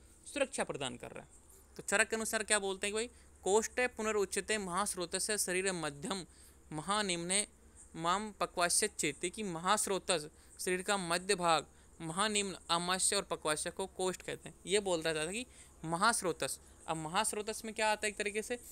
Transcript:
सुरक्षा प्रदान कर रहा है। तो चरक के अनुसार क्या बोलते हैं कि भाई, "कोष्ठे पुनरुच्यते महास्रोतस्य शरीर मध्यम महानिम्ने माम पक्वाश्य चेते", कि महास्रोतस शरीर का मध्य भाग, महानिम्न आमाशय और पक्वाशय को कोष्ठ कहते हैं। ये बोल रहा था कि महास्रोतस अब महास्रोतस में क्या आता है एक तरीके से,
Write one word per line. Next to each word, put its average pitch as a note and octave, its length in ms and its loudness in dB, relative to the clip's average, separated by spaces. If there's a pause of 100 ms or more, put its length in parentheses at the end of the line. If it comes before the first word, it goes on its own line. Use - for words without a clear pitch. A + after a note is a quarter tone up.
(340)
सुरक्षा C4 300 0
प्रदान C3+ 340 -4
कर - 140 -12
रहा - 120 -12
है। - 60 -20 (480)
तो - 60 -10
चरक G#3 260 4
के A3+ 60 -2
अनुसार A3 280 -2
क्या G#3 160 2
बोलते G3 280 -2
हैं G3+ 40 -4
कि G#3 40 -2
भाई, A#3 140 -2 (340)
"कोष्ठे A3 440 4
पुनरुच्यते G#3+ 720 0
महास्रोतस्य F#3+ 800 -2
शरीर F#3+ 340 2
मध्यम D#3+ 540 -4 (480)
महानिम्ने F#3 720 0 (480)
माम F#3+ 360 0
पक्वाश्य F3 560 2
चेते", F3 420 -2
कि G#3+ 140 -6
महास्रोतस F3+ 840 0 (300)
शरीर F#3 220 0
का G3+ 160 2
मध्य F3+ 380 0
भाग, E3+ 300 4 (360)
महानिम्न G3 560 0 (120)
आमाशय F3 460 2
और F#3+ 80 2
पक्वाशय D#3+ 460 -2
को F#3+ 160 -6
कोष्ठ F#3 360 -2
कहते C#3 280 -8
हैं। D#3+ 60 -16 (100)
ये F#3+ 140 2
बोल F3+ 220 2
रहा D#3 240 0
था F3 60 -4
कि A#3+ 140 -6 (400)
महास्रोतस E3+ 760 0 (280)
अब D#3+ 100 -2
महास्रोतस G#3 680 -2
में A3 80 -8
क्या G#3+ 180 2
आता G#3+ 160 0
है G#3 40 -2
एक G3 60 -10
तरीके G#3 240 -2
से, A#3+ 180 -6 (120)